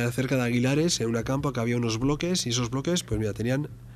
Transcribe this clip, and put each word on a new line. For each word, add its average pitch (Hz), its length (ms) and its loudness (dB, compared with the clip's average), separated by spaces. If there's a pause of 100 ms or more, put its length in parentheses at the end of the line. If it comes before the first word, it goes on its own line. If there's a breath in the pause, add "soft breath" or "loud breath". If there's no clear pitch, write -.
(100)
cerca 131 240 0
de 127 80 4
Aguilares, 127 580 2
en 113 80 0
una 113 140 0
campa 135 300 0
que 123 80 -2
había 120 160 2
unos 113 220 0
bloques, 147 480 0
y 120 40 -2
esos 120 200 0
bloques, 165 340 0
pues 107 160 -2
mira, 104 120 0
tenían 123 360 -2 (280 loud breath)